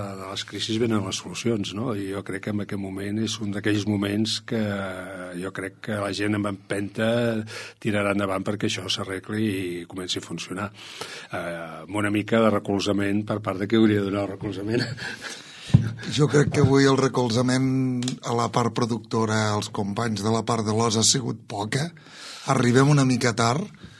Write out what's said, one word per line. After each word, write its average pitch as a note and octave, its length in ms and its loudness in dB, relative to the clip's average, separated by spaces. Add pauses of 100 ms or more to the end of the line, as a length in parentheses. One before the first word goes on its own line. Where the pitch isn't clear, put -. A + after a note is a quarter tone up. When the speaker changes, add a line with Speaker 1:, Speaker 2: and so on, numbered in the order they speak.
(200)
Speaker 1:
de F#2+ 120 -12
les F#2+ 180 -8
crisis G#2+ 320 -4
venen A2 240 2
les F#2+ 180 -6
solucions, G2+ 540 -2
no? A#2+ 180 -2
I G2 160 -6
jo G2 160 -6
crec F#2+ 200 -6
que G#2+ 80 -2
en G2+ 100 -4
aquest G2 160 -6
moment G2 420 -4
és A2 200 -4
un G2+ 120 -4
d'aquells G#2 340 0
moments G2+ 580 0
que A2+ 140 -2 (800)
jo F#2+ 140 -6
crec F#2+ 320 -10
que G#2 140 -2
la G2+ 140 -2
gent G#2 220 0
amb G2+ 140 0
empenta G2+ 600 -2 (720)
tirarà G2+ 340 0
endavant G2 320 0
perquè G#2 220 0
això F#2+ 220 -4
s'arregli G#2 600 -2
i F2 380 -4
comenci F#2 300 -6
a - 60 -8
funcionar. F#2 460 -8 (580)
Eh, F#2+ 80 -8 (480)
amb G2+ 160 -2
una G#2 120 0
mica A2 280 2
de A2 160 6
recolzament G2+ 680 0
per G#2+ 180 -2
part F#2+ 160 -2
de G2 80 -2
qui A2+ 100 6
hauria G#2+ 220 6
de G2 80 -2
donar G2+ 160 -2
el G2 100 -8
recolzament. G#2 500 -4 (1300)
Speaker 2:
Jo - 160 4
crec D3 240 6
que D3 140 6
avui C#3 240 8
el C3+ 100 6
recolzament B2+ 1040 2 (260)
a B2 80 0
la A#2 160 2
part A2+ 240 2
productora, A2 760 0
als G#2 180 -2
companys G#2 540 -2
de A2 80 2
la A2+ 100 2
part A2+ 240 -2
de G#2+ 80 0
l'os, A2+ 220 2
ha A2 80 4
sigut B2 420 0
poca. A2 380 -2 (680)
Arribem B2+ 400 6
una C#3+ 160 6
mica B2 300 2
tard. B2+ 320 2 (300)